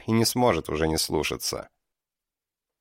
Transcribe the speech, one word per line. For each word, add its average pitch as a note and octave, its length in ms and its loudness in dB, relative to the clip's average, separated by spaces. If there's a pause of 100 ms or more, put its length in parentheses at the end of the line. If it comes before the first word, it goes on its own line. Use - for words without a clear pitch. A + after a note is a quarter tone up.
и A2+ 60 -2
не A2+ 120 4
сможет A2 460 2
уже D#2 180 0
не D#2 100 2
слушаться. - 680 -4 (1120)